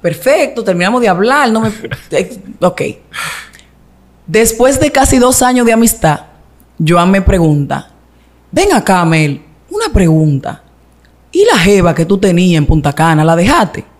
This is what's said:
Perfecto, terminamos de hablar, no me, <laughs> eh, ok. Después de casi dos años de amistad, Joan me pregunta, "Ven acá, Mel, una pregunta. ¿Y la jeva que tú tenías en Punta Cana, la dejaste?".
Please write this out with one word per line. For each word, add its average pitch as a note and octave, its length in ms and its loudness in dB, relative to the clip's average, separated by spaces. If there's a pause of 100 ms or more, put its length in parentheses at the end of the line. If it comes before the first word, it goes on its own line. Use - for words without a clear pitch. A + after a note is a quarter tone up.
Perfecto, B3+ 600 -2
terminamos F#3+ 380 -2
de A3+ 80 2
hablar, A#3 420 0
no A3 100 0
me, A3 80 -2
<laughs> - 420 -12
eh, F3+ 280 -4 (220)
ok. F3 220 -2 (1400)
Después A3+ 540 0
de D4 120 0
casi C4+ 260 2
dos B3+ 240 2
años B3 240 0
de A3+ 60 2
amistad, G#3+ 480 0 (640)
Joan F3 240 2
me G3 120 2
pregunta, D3 680 0 (600)
"Ven F#4+ 220 0
acá, G3 320 2
Mel, D#3 360 0 (300)
una G4+ 220 -6
pregunta. D#3 680 0 (720)
¿Y F#4+ 140 2
la F#4+ 120 2
jeva F3 360 2
que E3 100 -2
tú F#3+ 140 0
tenías F3+ 400 2
en D3 80 0
Punta D#3+ 260 0
Cana, D#3+ 320 0
la E3 120 2
dejaste?". G#3 480 0 (160)